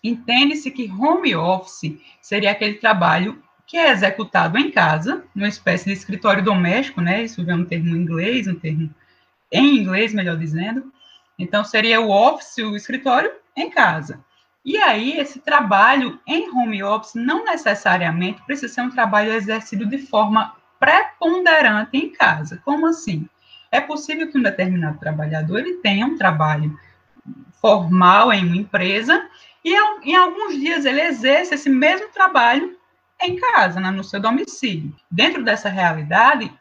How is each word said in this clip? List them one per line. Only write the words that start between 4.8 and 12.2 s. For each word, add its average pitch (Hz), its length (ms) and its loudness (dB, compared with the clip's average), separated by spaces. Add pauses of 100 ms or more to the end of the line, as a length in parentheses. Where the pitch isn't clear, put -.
numa 202 140 -4
espécie 180 380 -2
de 190 60 -4
escritório 196 520 0
doméstico, 190 580 0
né? 190 220 0
Isso 226 200 -8
vem 170 120 -2
um 175 100 0
termo 170 320 -2
em - 20 -2
inglês, 185 480 -2
um 185 60 -2
termo 160 400 -6 (580)
em 269 280 4
inglês, 202 340 -2
melhor 180 240 -2
dizendo. 180 560 -6 (440)
Então, 208 260 -4
seria 220 360 0
o 220 120 0
office, 240 480 2